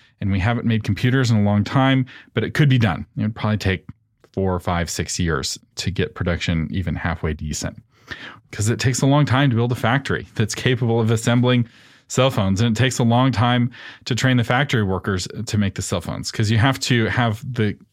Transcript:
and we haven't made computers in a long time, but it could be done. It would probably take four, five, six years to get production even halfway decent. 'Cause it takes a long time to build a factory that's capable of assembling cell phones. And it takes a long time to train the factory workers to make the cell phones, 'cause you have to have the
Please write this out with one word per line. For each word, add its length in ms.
and 120
we 80
haven't 260
made 180
computers 480
in 60
a 60
long 200
time, 420
but 100
it 100
could 140
be 100
done. 280
It 60
would 140
probably 220
take 280
four, 260
five, 300
six 300
years 380
to 140
get 260
production 540
even 260
halfway 380
decent. 480
'Cause 180
it 100
takes 220
a 40
long 200
time 240
to 60
build 160
a 40
factory 600
that's 200
capable 440
of 120
assembling 560
cell 240
phones. 300
And 140
it 40
takes 200
a 40
long 280
time 380
to 100
train 220
the 60
factory 400
workers 440
to 120
make 180
the 60
cell 200
phones, 300
'cause 180
you 80
have 240
to 260
have 440
the 240